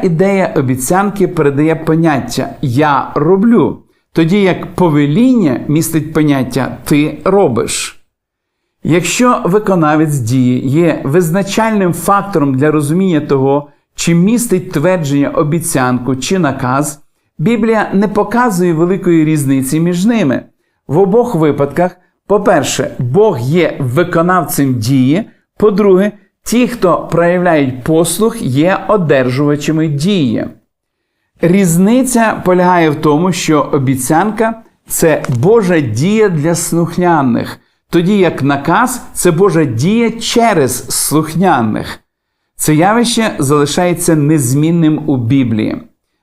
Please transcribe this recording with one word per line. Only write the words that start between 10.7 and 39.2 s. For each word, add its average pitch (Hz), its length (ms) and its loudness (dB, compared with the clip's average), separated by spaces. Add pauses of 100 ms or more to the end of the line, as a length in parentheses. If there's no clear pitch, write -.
визначальним 190 920 0
фактором 170 600 -2
для 147 160 2
розуміння 156 500 0
того, 139 480 0 (260)
чи 170 200 0
містить 196 560 0
твердження 143 580 0
обіцянку 135 840 -2
чи 190 240 -2
наказ, 139 600 -2 (380)
Біблія 220 540 0
не 196 140 2
показує 208 680 0
великої 175 520 0
різниці 139 540 0
між 175 260 0
ними. 214 380 0 (440)
В 135 100 -2
обох 208 380 2
випадках, 156 640 0 (300)
по-перше, 185 720 0
Бог 151 400 0
є 151 400 0
виконавцем 156 1000 0
дії, 135 500 0 (280)
по-друге, 202 540 2 (320)
ті, 240 240 0
хто 180 440 -2
проявляють 165 720 0
послух, 165 580 0
є 151 460 0
одержувачами 147 1000 0
дії. 143 580 -2 (960)
Різниця 202 1040 2
полягає 180 440 2
в 143 60 0
тому, 156 360 0
що 156 300 0
обіцянка — 165 1000 -2 (260)
це - 360 0 (160)
Божа 180 400 2
дія 165 500 0
для 165 260 0
слухняних, 165 1040 -2 (300)
тоді 175 280 2
як 170 260 0
наказ — 143 580 0 (120)
це - 180 0